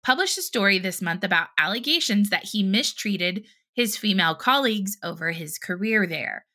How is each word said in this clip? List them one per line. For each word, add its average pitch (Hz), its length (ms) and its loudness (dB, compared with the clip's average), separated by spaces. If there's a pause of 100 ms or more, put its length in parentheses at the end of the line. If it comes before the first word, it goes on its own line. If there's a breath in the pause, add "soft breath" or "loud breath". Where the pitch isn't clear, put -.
published 339 340 0
a 359 60 -6
story 196 340 2
this 185 240 -4
month 175 220 -2
about 175 340 2
allegations 208 720 2
that 180 160 -2
he 214 180 -2
mistreated 190 840 -2 (280 soft breath)
his 233 240 0
female 185 380 2
colleagues 220 680 0
over 165 280 -4
his 160 260 -8
career 202 480 0
there. 160 500 -6